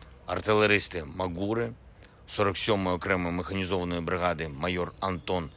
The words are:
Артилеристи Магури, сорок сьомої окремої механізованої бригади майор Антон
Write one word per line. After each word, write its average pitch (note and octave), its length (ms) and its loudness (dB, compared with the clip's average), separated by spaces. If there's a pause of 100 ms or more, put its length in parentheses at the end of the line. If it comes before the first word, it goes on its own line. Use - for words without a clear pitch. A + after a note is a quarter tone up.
(260)
Артилеристи G2+ 760 2
Магури, F#2 680 -4 (560)
сорок G2 300 2
сьомої G2 380 2
окремої F2+ 400 0
механізованої F2+ 680 -2
бригади E2+ 460 0
майор E2 520 -2
Антон F2+ 580 -2